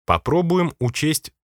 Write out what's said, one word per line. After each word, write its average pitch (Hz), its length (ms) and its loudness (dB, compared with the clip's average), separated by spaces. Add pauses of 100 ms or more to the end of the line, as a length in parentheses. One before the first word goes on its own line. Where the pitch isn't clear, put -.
Попробуем 170 720 0
учесть 147 520 -2 (120)